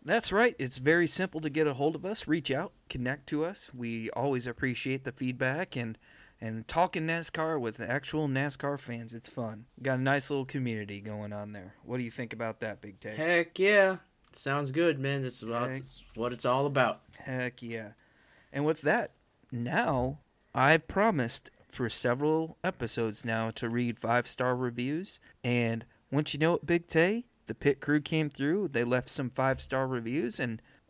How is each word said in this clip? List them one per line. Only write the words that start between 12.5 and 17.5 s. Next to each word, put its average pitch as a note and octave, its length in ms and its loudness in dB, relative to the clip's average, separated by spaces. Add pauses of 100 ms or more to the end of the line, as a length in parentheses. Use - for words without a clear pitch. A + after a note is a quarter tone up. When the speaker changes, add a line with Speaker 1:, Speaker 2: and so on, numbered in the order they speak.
Speaker 1:
that, G#2+ 200 -6
Big G2 180 -14
Tay? G#2+ 160 -10
Speaker 2:
Heck E3+ 440 2
yeah. F#3+ 380 6 (360)
Sounds C#3 380 -2
good, D#3+ 280 4
man. C#3 240 -2
That's B2+ 180 -6
about, A#2 280 -2
Speaker 1:
Heck C3 100 -6
Speaker 2:
that's - 240 -14 (120)
what A#2+ 180 -2
it's A#2+ 120 -4
all C3 200 4
about. C3+ 360 2 (160)
Speaker 1:
Heck B2+ 440 -6